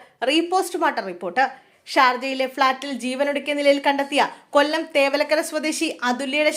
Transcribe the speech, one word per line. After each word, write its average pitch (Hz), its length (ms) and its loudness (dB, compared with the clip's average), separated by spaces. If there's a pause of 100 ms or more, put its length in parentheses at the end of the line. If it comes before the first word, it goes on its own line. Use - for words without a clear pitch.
(300)
റീപോസ്റ്റ്മോർട്ടം 330 840 0
റിപ്പോർട്ട്. 190 320 -2 (500)
ഷാർജയിലെ 262 600 2
ഫ്ളാറ്റിൽ 269 360 0 (120)
ജീവനൊടുക്കിയ 285 560 -2
നിലയിൽ 285 260 4
കണ്ടെത്തിയ 277 360 2 (340)
കൊല്ലം 302 260 4 (140)
തേവലക്കര 285 440 2 (100)
സ്വദേശി 302 380 -2 (220)
അതുല്യയുടെ 277 460 0